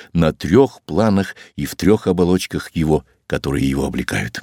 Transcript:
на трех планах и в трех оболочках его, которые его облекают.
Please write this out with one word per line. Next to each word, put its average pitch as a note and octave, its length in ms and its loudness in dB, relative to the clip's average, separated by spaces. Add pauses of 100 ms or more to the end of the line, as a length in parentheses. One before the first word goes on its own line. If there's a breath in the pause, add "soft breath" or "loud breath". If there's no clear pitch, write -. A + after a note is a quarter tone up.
(120)
на E2 200 2
трех B2+ 500 2
планах G2 540 0 (200 loud breath)
и C#2+ 80 -4
в C#2 100 -8
трех G#2 320 2
оболочках F2+ 680 0
его, D#2 300 0 (220)
которые C#2 420 -2
его C2+ 180 -2
облекают. - 560 -6